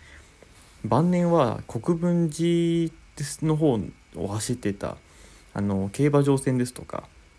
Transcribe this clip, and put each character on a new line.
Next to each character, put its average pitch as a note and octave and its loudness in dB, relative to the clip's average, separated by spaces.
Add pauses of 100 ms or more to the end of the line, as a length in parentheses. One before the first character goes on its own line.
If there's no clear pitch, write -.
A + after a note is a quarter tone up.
(840)
晩 D3 2
年 F3 2
は A2+ 2
国 A#2 -2
分 E3+ 2
寺 E3+ 0 (260)
で D3 -6
す、 - -6
の D#3 2
方 D3 2 (380)
を G2 -6
走 G#2+ -2
っ - -4
て - -4
い G2 -2
た、 - -10 (580)
あ G2+ -6
の、 G2+ 0
競 C#3+ 2
馬 C#3+ 4
場 C#3 4
線 C3 -2
で B2 0
す B2 -8
と - -14
か、 - -10 (300)